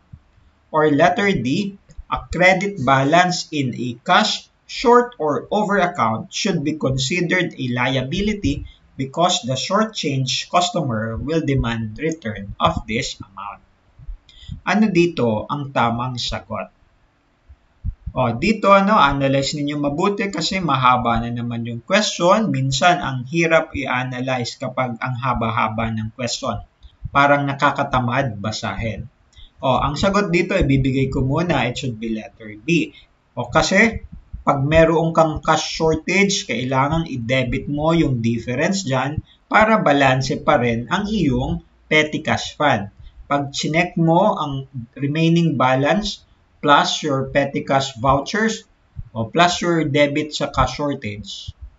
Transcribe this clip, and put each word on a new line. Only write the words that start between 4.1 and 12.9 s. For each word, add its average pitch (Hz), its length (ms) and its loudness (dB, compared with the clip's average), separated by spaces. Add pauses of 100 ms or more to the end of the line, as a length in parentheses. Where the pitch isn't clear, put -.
short 240 560 4
or 147 320 -2
over 196 240 0
account 113 560 -2
should 170 320 -2
be 156 160 -4
considered 170 720 -2
a 135 180 -6
liability 135 920 -2 (280)
because 160 520 -2
the 123 120 -2
shortchange 170 920 -2
customer 113 680 -2
will 147 240 -2
demand 117 560 -2
return 110 640 -6
of 165 240 0
this 120 360 -6